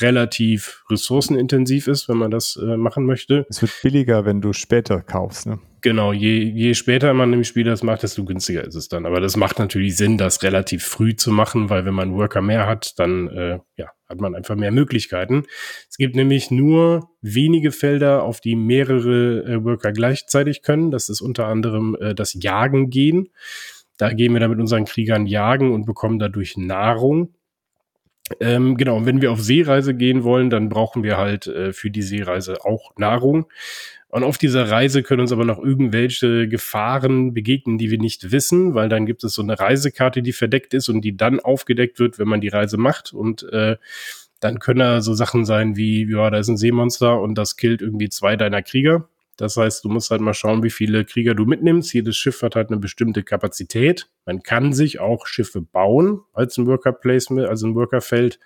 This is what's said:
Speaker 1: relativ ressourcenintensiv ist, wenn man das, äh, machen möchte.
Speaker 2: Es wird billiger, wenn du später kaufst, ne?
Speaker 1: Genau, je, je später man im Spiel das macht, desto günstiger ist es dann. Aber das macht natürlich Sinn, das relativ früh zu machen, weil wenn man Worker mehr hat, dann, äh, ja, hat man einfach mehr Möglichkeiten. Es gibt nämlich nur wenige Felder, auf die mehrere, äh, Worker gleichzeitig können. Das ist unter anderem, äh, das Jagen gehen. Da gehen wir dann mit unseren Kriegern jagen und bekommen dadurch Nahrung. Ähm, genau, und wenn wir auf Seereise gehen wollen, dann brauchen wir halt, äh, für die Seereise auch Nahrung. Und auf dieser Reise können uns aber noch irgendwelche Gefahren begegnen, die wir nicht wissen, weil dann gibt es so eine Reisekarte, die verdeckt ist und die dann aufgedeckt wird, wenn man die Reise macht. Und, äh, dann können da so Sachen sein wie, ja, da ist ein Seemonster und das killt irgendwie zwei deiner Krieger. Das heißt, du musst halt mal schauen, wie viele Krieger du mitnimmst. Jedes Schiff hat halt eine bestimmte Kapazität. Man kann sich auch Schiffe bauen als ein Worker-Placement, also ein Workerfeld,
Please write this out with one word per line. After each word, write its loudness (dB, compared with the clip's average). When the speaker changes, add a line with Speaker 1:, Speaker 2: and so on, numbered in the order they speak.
Speaker 1:
relativ 0
ressourcenintensiv 0
ist, -2
wenn 0
man 0
das, -4
äh, -2
machen 0
möchte. 0
Speaker 2:
Es -6
wird 2
billiger, 2
wenn 2
du 0
später 0
kaufst, -6
ne? -4
Speaker 1:
Genau, 2
je, 2
je 0
später 2
man 4
im 2
Spiel 0
das 0
macht, -2
desto -4
günstiger -4
ist -12
es -12
dann. -6
Aber 0
das -2
macht 2
natürlich 0
Sinn, 2
das 0
relativ -2
früh 0
zu -2
machen, 2
weil 0
wenn -2
man -2
Worker 0
mehr 2
hat, -4
dann, 0
äh, -6
ja, -12
hat -12
man -6
einfach -8
mehr -2
Möglichkeiten. 0
Es -20
gibt -2
nämlich 2
nur 4
wenige 2
Felder, 2
auf -6
die -2
mehrere, 2
äh, -4
Worker -2
gleichzeitig 0
können. 0
Das -4
ist -6
unter -4
anderem, -2
äh, -4
das -6
Jagen 0
gehen. 2
Da 0
gehen 4
wir 4
dann 2
mit 0
unseren 0
Kriegern 0
jagen 2
und -4
bekommen -2
dadurch -4
Nahrung. 0
Ähm, 2
genau, 2
und -2
wenn 4
wir 2
auf -2
Seereise 2
gehen 2
wollen, 2
dann 0
brauchen -2
wir 0
halt, -2
äh, -4
für -8
die -6
Seereise -6
auch -4
Nahrung. 2
Und -2
auf -2
dieser 2
Reise 2
können 0
uns 0
aber 0
noch 0
irgendwelche 0
Gefahren -2
begegnen, -2
die -2
wir 2
nicht -4
wissen, 2
weil 2
dann 0
gibt -4
es -4
so -4
eine -2
Reisekarte, 0
die -4
verdeckt -2
ist 0
und 0
die -4
dann 2
aufgedeckt 0
wird, 0
wenn -2
man 0
die -4
Reise -2
macht. -2
Und, -6
äh, 0
dann -2
können 2
da 2
so -2
Sachen 0
sein 0
wie, 0
ja, 2
da 0
ist -2
ein 0
Seemonster 2
und -2
das -2
killt 0
irgendwie -4
zwei 0
deiner 0
Krieger. 0
Das -6
heißt, 0
du -4
musst -2
halt 0
mal 0
schauen, 0
wie 0
viele 0
Krieger 0
du 2
mitnimmst. 2
Jedes 0
Schiff -2
hat -2
halt 0
eine -2
bestimmte -2
Kapazität. -2
Man -6
kann 0
sich 0
auch -2
Schiffe -6
bauen 2
als -2
ein 2
Worker-Placement, 0
also -2
ein -2
Workerfeld, 0